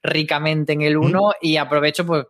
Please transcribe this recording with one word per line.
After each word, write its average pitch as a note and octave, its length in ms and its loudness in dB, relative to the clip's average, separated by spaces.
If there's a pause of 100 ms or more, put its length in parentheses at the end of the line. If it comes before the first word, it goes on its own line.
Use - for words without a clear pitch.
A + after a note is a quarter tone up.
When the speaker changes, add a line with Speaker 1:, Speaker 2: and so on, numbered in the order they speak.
Speaker 1:
ricamente D#3 720 -2
en D3+ 80 -2
el D3+ 160 2
Speaker 2:
¿Mm? D#3 60 2
Speaker 1:
uno. F#3 360 2
Y D#3 180 0
aprovecho, D3 460 0
pues, D#3+ 260 -2